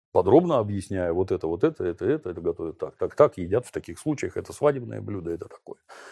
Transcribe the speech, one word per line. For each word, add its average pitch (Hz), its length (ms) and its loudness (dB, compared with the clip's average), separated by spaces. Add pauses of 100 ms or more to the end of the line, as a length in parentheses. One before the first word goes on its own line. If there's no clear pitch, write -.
(120)
Подробно 131 480 6
объясняя, 98 520 -2
вот 92 200 0
это, 87 160 0
вот 85 160 0
это, 160 200 0
это, 87 220 -4
это, 147 240 -2
это 90 100 -10
готовят 82 380 -4
так, - 200 -8
так, 92 180 -4
так, - 220 4
едят 92 280 -2
в - 60 -18
таких - 260 -10
случаях, - 400 -6
это - 160 -8
свадебное 120 480 -2
блюдо, 98 300 -8
это 82 160 -8
такое, - 320 -20 (320)